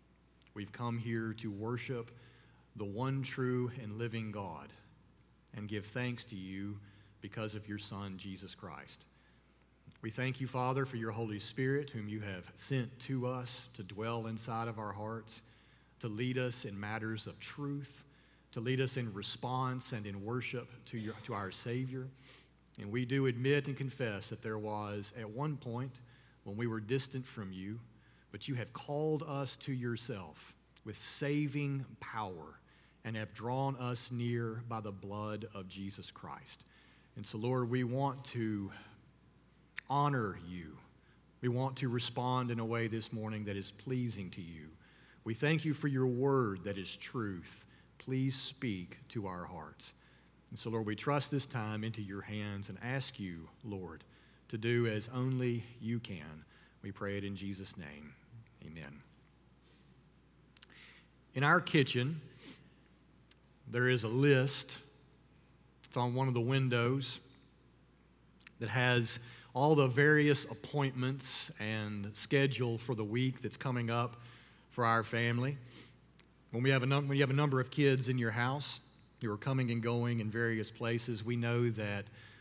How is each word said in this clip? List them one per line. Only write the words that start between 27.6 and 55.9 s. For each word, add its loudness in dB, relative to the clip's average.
but -10
you 0
have -4
called 0
us -2
to -6
yourself -4
with -8
saving 0
power -8
and -4
have -4
drawn 0
us -4
near 0
by -2
the -6
blood -4
of -8
Jesus -8
Christ. -14
And -8
so, -8
Lord, 2
we 2
want 0
to -2
honor 4
you. -8
We 0
want 0
to 0
respond 0
in 0
a 0
way 0
this -4
morning -4
that -2
is -6
pleasing -2
to -10
you. -12
We 0
thank 4
you 2
for 0
your 4
word 4
that 0
is -6
truth. -4
Please 2
speak -4
to -4
our -4
hearts. -12
And -10
so, -4
Lord, 0
we 2
trust 2
this 0
time -2
into -4
your -6
hands -4
and -10
ask -2
you, -6
Lord, -8
to -4
do 4
as 0
only 2
you 0